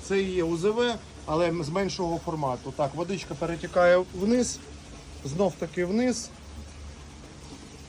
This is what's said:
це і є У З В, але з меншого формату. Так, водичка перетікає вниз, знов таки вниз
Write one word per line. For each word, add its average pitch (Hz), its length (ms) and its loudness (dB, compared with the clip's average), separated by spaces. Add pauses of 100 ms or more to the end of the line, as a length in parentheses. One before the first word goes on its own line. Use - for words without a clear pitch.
це 196 140 4
і 190 100 0
є 180 120 2
У 170 120 2
З 180 140 2
В, 240 240 2 (320)
але 165 260 4 (100)
з 139 60 -4
меншого 175 560 0
формату. 139 520 -2
Так, 139 180 0
водичка 175 400 -4
перетікає 175 680 6 (100)
вниз, 220 440 2 (680)
знов 170 340 2
таки 180 260 -2
вниз 226 460 2 (1600)